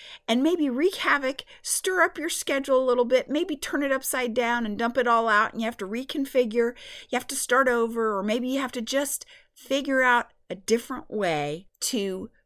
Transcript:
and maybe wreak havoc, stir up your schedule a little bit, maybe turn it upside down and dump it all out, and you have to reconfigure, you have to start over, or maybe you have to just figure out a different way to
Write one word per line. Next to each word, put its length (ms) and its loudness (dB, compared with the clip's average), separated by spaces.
and 160 2
maybe 260 2
wreak 280 0
havoc, 460 0
stir 400 0
up 160 0
your 100 -4
schedule 500 0
a 60 2
little 200 4
bit, 260 0
maybe 240 -2
turn 260 -4
it 100 0
upside 440 -2
down 280 0
and 140 -4
dump 180 -2
it 120 2
all 200 4
out, 260 4
and 80 -6
you 40 -2
have 120 -6
to 100 -8
reconfigure, 840 0
you 80 -2
have 80 -6
to 100 -8
start 320 2
over, 480 2
or 60 -2
maybe 260 -2
you 120 -2
have 120 -4
to 100 -6
just 440 -4
figure 480 0
out 240 4
a 40 -8
different 540 -2
way 560 -2
to 500 -4